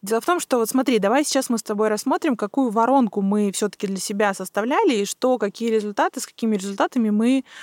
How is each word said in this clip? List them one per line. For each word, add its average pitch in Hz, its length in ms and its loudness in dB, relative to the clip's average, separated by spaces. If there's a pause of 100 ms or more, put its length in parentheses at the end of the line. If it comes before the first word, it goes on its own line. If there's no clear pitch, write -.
Дело 220 180 -2
в - 60 -8
том, 349 140 2
что - 180 0
вот 226 100 0
смотри, 254 300 2
давай 220 260 2
сейчас - 260 -2
мы 233 80 0
с - 40 -10
тобой 214 260 0
рассмотрим, 262 480 0
какую 247 340 -2
воронку 226 520 2
мы 202 300 0
все-таки 208 340 -4
для 190 120 -4
себя 202 360 -2
составляли, 262 600 0
и 202 100 0
что, 254 340 0
какие 220 320 -4
результаты, 220 480 0
с - 80 -8
какими 220 300 -2
результатами 208 540 -2
мы 233 340 2 (180)